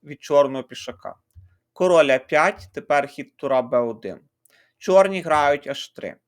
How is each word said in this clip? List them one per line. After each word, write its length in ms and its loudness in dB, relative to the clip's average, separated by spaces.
від 180 -18
чорного 420 0
пішака. 520 -16
Король 360 4
А 100 2
п'ять, 540 -2
тепер 340 -2
хід 300 -18
тура 240 -2
Б 180 -2
один. 400 -8
Чорні 440 2
грають 460 0
Аш 220 -12
три. 260 -16